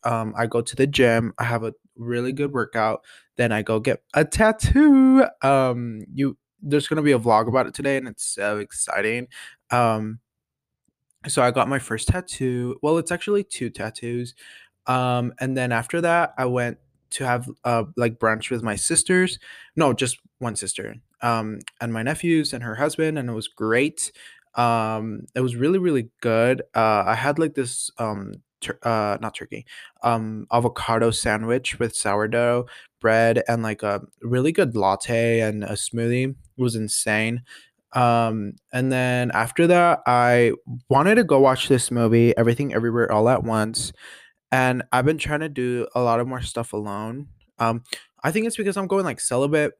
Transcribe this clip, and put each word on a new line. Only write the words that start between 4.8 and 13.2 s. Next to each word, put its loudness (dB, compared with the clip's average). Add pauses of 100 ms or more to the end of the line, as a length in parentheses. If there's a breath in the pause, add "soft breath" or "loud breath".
Um, 0 (100)
you, -2 (240)
there's -2
gonna -2
be 4
a 4
vlog 4
about 2
it -12
today, -2
and -6
it's -12
so -4
exciting. -4 (420 loud breath)
Um, 0 (1120)
so -2
I 4
got 0
my -2
first -6
tattoo. -4
Well, 2
it's -4
actually -2